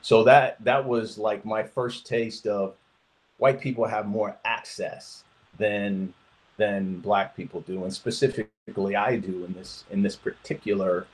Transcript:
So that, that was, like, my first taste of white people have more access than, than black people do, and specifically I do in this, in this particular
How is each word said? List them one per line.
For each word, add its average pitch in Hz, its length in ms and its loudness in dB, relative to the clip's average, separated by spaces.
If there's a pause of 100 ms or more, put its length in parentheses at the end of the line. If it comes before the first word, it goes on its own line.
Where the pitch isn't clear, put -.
So 113 220 6
that, 127 400 6
that 135 220 2
was, 113 320 -2
like, 104 280 -2
my 110 180 -2
first 120 420 -6
taste 117 400 -4
of 98 300 -2 (600)
white 135 220 4
people 117 260 -2
have 107 220 -4
more 104 380 -2
access - 800 -8 (340)
than, 101 560 -2 (440)
than 98 420 0
black 98 360 0
people 87 260 -10
do, 92 220 -8
and 95 100 -6
specifically - 1000 -2
I 107 220 2
do 90 280 -6
in 90 80 -8
this, - 360 -14
in 101 140 0
this 104 120 0
particular 95 1000 -2